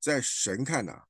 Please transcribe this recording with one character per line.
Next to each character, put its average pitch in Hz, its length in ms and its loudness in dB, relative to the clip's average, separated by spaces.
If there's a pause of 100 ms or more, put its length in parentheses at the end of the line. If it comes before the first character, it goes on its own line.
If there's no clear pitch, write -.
在 143 200 2
神 104 420 0
看 135 240 0
呢， 80 60 -6 (180)